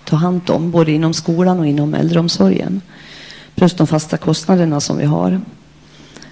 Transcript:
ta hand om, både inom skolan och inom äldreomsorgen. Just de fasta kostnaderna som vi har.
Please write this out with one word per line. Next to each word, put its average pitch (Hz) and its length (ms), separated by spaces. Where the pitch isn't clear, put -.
ta - 120
hand 180 340
om, 165 200
både 165 220
inom 160 220
skolan 180 440
och 160 80
inom 147 280
äldreomsorgen. 170 880
Just 175 140
de 160 80
fasta 156 300
kostnaderna 165 640
som - 180
vi - 60
har. 151 360